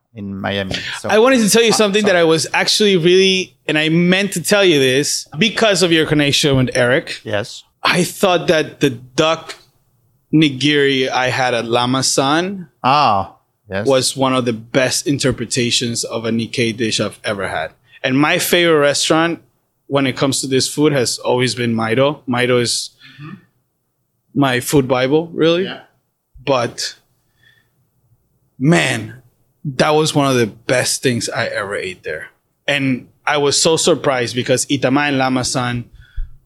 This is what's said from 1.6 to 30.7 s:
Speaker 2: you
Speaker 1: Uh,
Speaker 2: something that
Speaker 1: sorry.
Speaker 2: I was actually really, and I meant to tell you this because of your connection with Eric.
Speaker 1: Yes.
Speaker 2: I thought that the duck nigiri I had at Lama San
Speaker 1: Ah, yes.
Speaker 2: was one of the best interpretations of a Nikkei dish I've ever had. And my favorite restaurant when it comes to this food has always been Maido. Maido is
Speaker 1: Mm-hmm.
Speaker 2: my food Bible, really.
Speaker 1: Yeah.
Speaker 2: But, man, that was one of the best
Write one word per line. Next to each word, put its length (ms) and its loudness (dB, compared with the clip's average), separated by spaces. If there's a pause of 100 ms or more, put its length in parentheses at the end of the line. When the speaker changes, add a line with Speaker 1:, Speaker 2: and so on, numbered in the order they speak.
Speaker 2:
you 140 4
Speaker 1:
Uh, 60 2
Speaker 2:
something 220 2
that 120 2
Speaker 1:
sorry. 40 4
Speaker 2:
I 40 4
was 300 2
actually 420 2
really, 580 2 (140)
and 80 -2
I 140 0
meant 420 2
to 100 -4
tell 220 2
you 140 4
this 500 0 (100)
because 440 2
of 100 2
your 140 2
connection 500 2
with 180 2
Eric. 480 0
Speaker 1:
Yes. 420 -6 (180)
Speaker 2:
I 200 0
thought 460 0
that 320 0
the 100 4
duck 680 -4 (760)
nigiri 760 2
I 180 -2
had 240 0
at 140 -2
Lama 360 0
San 680 -2 (140)
Speaker 1:
Ah, 540 2 (320)
yes. 180 -4
Speaker 2:
was 300 2
one 180 0
of 120 0
the 80 -2
best 520 -2
interpretations 960 -2
of 220 -8
a 60 -2
Nikkei 440 -2
dish 240 -2
I've 260 -4
ever 240 -4
had. 240 -6 (300)
And 160 0
my 200 2
favorite 420 2
restaurant 640 0 (440)
when 200 0
it 100 -2
comes 240 0
to 60 -8
this 200 0
food 280 2
has 240 -2
always 360 0
been 200 -2
Maido. 520 0
Maido 320 0
is 320 -2 (300)
Speaker 1:
Mm-hmm. 140 -18 (1000)
Speaker 2:
my 260 2
food 280 0
Bible, 440 0
really. 320 2
Speaker 1:
Yeah. 180 -12 (600)
Speaker 2:
But, 520 -2 (1600)
man, 640 0 (420)
that 260 0
was 260 2
one 100 2
of 100 2
the 120 2
best 520 -2